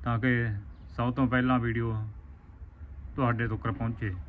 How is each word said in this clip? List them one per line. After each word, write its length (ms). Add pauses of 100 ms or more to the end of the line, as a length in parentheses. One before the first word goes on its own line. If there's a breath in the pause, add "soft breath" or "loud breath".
ਤਾਂ 160
ਕਿ 140 (600)
ਸਭ 180
ਤੋਂ 140
ਪਹਿਲਾਂ 320
ਵੀਡੀਓ 340 (1200)
ਤੁਹਾਡੇ 320
ਤੱਕ 200
ਪਹੁੰਚੇ। 460 (160)